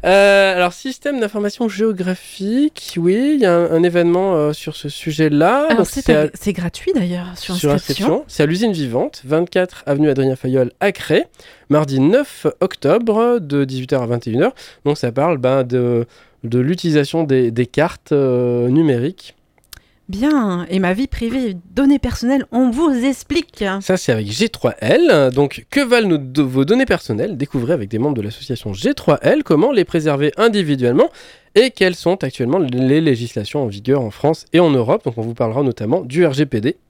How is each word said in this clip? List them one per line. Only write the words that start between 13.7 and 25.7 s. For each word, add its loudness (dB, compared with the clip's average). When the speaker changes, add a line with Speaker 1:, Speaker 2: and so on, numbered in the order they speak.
Speaker 1:
heures 0
à -4
vingt -4
et -6
une 0
heures. 0
Donc, 0
ça -4
parle, 0
ben, 2
de, 0
de 0
l'utilisation 0
des, 2
des -2
cartes, -2
euh, 0
numériques. 0
Speaker 2:
Bien, 0
et -2
ma 0
vie -2
privée, -4
données 2
personnelles, -2
on 2
vous 2
explique. -4
Speaker 1:
Ça, 0
c'est -2
avec -2
G -2
trois -2
L. 4
Donc, -2